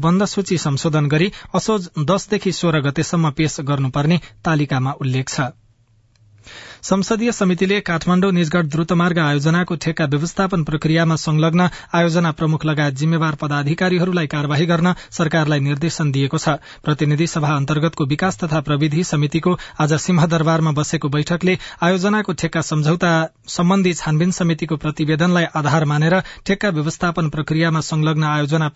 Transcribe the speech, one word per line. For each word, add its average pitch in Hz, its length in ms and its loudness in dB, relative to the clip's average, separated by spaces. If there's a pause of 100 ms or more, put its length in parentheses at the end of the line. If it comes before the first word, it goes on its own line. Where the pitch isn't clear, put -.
बन्द 180 240 2
सूची 190 320 -2
संशोधन 147 480 0
गरी 165 240 2 (240)
असोज 185 340 -2 (140)
दस 180 240 0
देखि 196 240 -2
सोह्र 156 400 0
गतेसम्म 160 400 0
पेश 156 320 -2
गर्नुपर्ने 143 560 0 (240)
तालिकामा 143 560 0
उल्लेख 131 320 -2
छ। 131 240 -4 (1300)
संसदीय 214 480 0
समितिले 190 480 0
काठमाडौँ 180 520 0
निजगढ 175 360 2
द्रुतमार्ग 170 520 0
आयोजनाको 160 600 0
ठेक्का 165 260 -2
व्यवस्थापन 170 580 0
प्रक्रियामा 160 520 0
संलग्न 160 540 2 (260)
आयोजना 170 360 2
प्रमुख 156 340 0
लगायत 147 280 0
जिम्मेवार 156 460 0
पदाधिकारीहरूलाई 165 880 0
कार्यवाही 147 380 0
गर्न 170 280 2 (160)
सरकारलाई 156 500 0
निर्देशन 143 520 0
दिएको 139 260 0
छ। 151 220 -2 (240)
प्रतिनिधि 151 440 0
सभा 147 280 -2
अन्तर्गतको 151 500 0
विकास 165 380 -2
तथा 160 180 0
प्रविधि 147 420 0
समितिको 160 520 0 (240)
आज 151 160 2
सिंहदरबारमा 160 760 2
बसेको 147 380 -2
बैठकले 170 480 0 (240)
आयोजनाको 190 520 0
ठेक्का 160 280 -2
सम्झौता 160 520 0 (340)
सम्बन्धी 180 460 2
छानबिन 156 380 0
समितिको 165 440 -2
प्रतिवेदनलाई 156 720 0 (100)
आधार 151 300 2
मानेर 151 340 2 (240)
ठेक्का 196 280 -2
व्यवस्थापन 160 580 -2
प्रक्रियामा 156 500 0
संलग्न 156 460 0
आयोजना 151 500 0